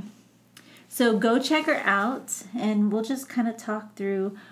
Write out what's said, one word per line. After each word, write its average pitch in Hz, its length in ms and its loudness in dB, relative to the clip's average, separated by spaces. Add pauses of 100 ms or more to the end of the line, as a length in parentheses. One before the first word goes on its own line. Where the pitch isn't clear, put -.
(880)
So 233 300 4
go 233 220 4
check 311 260 2
her 311 180 0
out, 202 600 0 (120)
and 208 360 2
we'll 220 120 0
just 262 240 -4
kinda 233 260 -2
talk 214 420 -8
through 196 420 -2 (140)